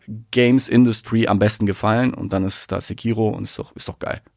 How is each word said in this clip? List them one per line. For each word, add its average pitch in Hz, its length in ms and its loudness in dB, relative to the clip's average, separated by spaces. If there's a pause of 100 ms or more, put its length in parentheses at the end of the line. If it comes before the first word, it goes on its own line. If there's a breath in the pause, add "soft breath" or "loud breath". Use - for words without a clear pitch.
(320)
Games-Industry 120 960 4
am 101 120 2
besten 104 260 2
gefallen. 110 480 0
Und 95 200 -8
dann 95 100 0
ist - 160 -4
es - 80 -12
da - 140 -4
Sekiro 110 480 -2
und 101 140 -6
ist - 160 -12
doch, - 160 -12
ist - 120 -14
doch - 120 -12
geil. - 220 -8 (160)